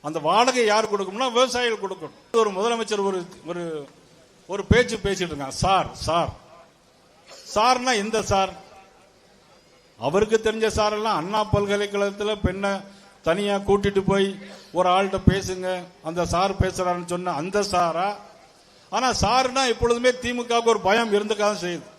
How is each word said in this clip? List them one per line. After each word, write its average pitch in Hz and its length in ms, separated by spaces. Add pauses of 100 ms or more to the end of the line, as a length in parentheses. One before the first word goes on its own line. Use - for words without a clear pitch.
அந்த 156 180
வாடகை 233 460
யார் 208 280
கொடுக்கும்னா 202 380
விவசாயிகள் 240 480
கொடுக்கணும். 185 360 (160)
ஒரு 226 180
முதலமைச்சர் 214 540
ஒரு, 185 220 (200)
ஒரு, 160 420 (600)
ஒரு 196 180
பேச்சு 220 320
பேசிட்டு 190 300
இருக்காங்க. 143 240
சார், 180 420
சார், 160 360 (1300)
சார்னா 247 400
எந்த 214 260
சார்? 190 320 (1500)
அவருக்கு 214 440
தெரிஞ்ச 220 320
சாரெல்லாம் 214 460
அண்ணா 208 240
பல்கலைக்கழகத்துல 202 1000
பெண்ணை 196 260 (540)
தனியா 202 320
கூட்டிட்டு 202 500
போய் 196 340 (320)
ஒரு 180 180
ஆள்கிட்ட 190 380
பேசுங்க, 185 560 (200)
அந்த 170 220
சார் 185 340
பேசுறாருன்னு 180 460
சொன்ன 175 260
அந்த 185 320
சாரா? 180 540 (720)
ஆனா 240 220 (100)
சாருனா 254 460
எப்பொழுதுமே 240 420
திமுகவுக்கு 240 640
ஒரு 214 60
பயம் 220 340
இருந்துக்காக 208 480
செய்யுது. 175 260 (120)